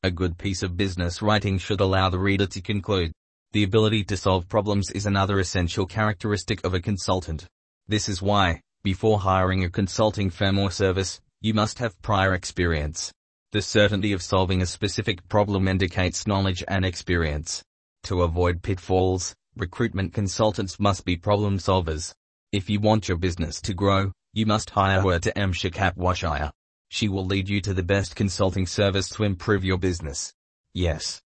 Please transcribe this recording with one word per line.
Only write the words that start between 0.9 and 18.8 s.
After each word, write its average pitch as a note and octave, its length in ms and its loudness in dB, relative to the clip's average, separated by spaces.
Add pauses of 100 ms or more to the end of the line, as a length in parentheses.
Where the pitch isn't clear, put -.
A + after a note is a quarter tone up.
writing G#2 380 2
should G2 220 -2
allow F#2+ 300 4
the F2+ 80 -2
reader G2 280 2
to G2 140 -8
conclude. F#2+ 500 -2 (420)
The G#2 120 2
ability G#2+ 400 2
to G2+ 120 -4
solve F#2 320 0
problems G2+ 420 0
is G2 160 -4
another G2 340 2
essential F2+ 440 0
characteristic G#2+ 800 -2
of F#2 100 0
a F2+ 60 0
consultant. F#2 680 -4 (420)
This G#2 200 0
is F#2+ 140 -4
why, G2 380 2 (240)
before G#2 340 2
hiring F#2 460 2
a F2 60 -2
consulting G2+ 600 0
firm G2 280 0
or G2 120 2
service, F#2 500 0 (200)
you A2 140 0
must G#2+ 240 0
have A#2 240 -6
prior F#2+ 320 2
experience. D#2+ 760 -2 (400)
The G#2 120 0
certainty G#2 500 4
of F2+ 100 -2
solving F#2 400 2
a F2+ 40 0
specific G2+ 600 -4
problem G2+ 380 2
indicates F#2 600 0
knowledge G2 420 0
and F#2+ 160 0
experience. E2 800 -2 (400)
To F2+ 180 0
avoid F2 400 0
pitfalls, F#2 720 0 (220)